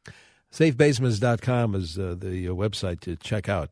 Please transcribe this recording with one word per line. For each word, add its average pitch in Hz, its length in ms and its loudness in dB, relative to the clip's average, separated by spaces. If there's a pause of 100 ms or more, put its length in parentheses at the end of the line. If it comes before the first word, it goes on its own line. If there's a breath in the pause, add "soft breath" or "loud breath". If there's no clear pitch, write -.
(520 loud breath)
Safebasements 131 680 4
dot 120 220 2
com 120 340 0
is, 90 240 -4
uh, 90 180 -4
the, 92 300 -6
uh, 90 40 -4
website 92 500 -4
to 85 160 -8
check - 320 -4
out 85 220 -2